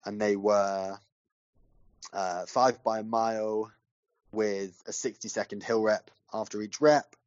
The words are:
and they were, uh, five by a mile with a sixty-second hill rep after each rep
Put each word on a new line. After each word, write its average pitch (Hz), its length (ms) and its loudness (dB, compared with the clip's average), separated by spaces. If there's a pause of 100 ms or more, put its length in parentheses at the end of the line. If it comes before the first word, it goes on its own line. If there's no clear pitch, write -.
and 104 160 -6
they 104 160 4
were, 98 600 2 (1120)
uh, 90 340 -4
five 127 380 2
by 113 160 -2
a - 20 -8
mile 110 720 -2 (600)
with 101 540 -2
a 107 60 -12
sixty-second 104 680 -8
hill 113 200 2
rep 107 280 0 (220)
after 107 300 -6
each 107 180 -8
rep 147 360 4 (100)